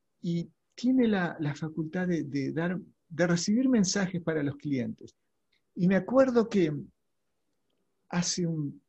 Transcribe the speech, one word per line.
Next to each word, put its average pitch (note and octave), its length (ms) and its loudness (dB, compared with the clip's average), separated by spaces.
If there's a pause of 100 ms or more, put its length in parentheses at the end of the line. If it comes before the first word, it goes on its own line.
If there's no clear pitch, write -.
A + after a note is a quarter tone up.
(220)
y E3+ 280 -4 (260)
tiene B3+ 320 2
la, F3+ 320 0
la D3 160 -2
facultad E3 520 -4
de, E3+ 160 0
de C3+ 280 -4
dar, E3+ 260 -2 (320)
de E3+ 180 2
recibir G#3 420 2
mensajes G3 520 2
para D#3+ 220 0
los C#3+ 140 -2
clientes. A#2+ 580 -6 (600)
Y F3 120 2
me G3 80 4
acuerdo A#3+ 540 4
que E3 240 2 (1400)
hace F3 360 -2
un, D#3 440 -4